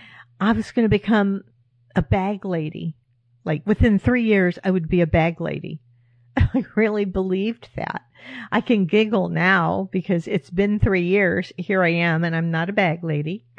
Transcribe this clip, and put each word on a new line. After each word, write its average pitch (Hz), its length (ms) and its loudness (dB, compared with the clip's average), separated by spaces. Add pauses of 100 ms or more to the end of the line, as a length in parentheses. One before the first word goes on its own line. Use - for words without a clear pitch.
(400)
I 214 120 2
was 220 200 -2
gonna 226 180 2
become 202 520 2 (540)
a 170 80 2
bag 196 420 -2
lady. 165 500 -6 (480)
Like, 151 220 -4
within 214 340 4
three 240 240 2
years, 196 400 2
I 190 80 0
would 170 180 0
be 175 120 4
a 165 60 4
bag 165 340 0
lady. 160 400 -8 (300)
<laughs> - 260 -12
I - 280 0 (100)
really 208 300 0
believed 190 720 -4
that. - 260 -8 (500)
I - 100 0
can 202 240 2
giggle 208 440 0
now 175 640 0
because 175 360 -2
it's - 220 -4
been 202 300 0
three 190 240 2
years. 185 540 0
Here 185 260 0
I 170 60 2
am, 170 340 0
and 165 120 -2
I'm 165 160 -2
not 165 180 -2
a 202 40 -6
bag 175 300 0
lady. 156 420 -4 (140)